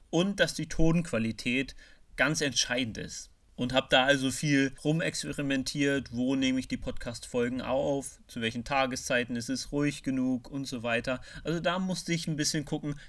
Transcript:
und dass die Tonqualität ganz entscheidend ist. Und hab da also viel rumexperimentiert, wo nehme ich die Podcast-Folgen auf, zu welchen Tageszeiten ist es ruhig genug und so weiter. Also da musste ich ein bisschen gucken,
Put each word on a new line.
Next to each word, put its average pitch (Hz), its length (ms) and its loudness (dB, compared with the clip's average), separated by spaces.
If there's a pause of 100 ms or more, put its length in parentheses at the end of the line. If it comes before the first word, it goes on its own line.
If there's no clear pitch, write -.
und 190 320 2
dass 160 140 2
die 160 140 -4
Tonqualität 131 1080 2 (400)
ganz 147 240 2
entscheidend 123 580 0
ist. - 320 -12 (300)
Und 123 140 -2
hab 135 160 2
da 131 160 6
also 135 240 4
viel 139 520 2
rumexperimentiert, 143 1300 0
wo 127 220 0
nehme 131 240 2
ich 127 80 -4
die 127 120 -4
Podcast-Folgen 120 840 -4
auf, 135 680 -2
zu - 140 -10
welchen 117 240 -2
Tageszeiten 127 720 0
ist 117 140 -4
es - 200 -4
ruhig 143 320 0
genug 131 480 -2
und 139 160 -8
so 120 160 -6
weiter. 120 380 -2 (240)
Also 165 160 0
da 175 180 0
musste 180 360 -2
ich 165 120 -2
ein 156 100 0
bisschen 147 280 0
gucken, 147 300 -4 (140)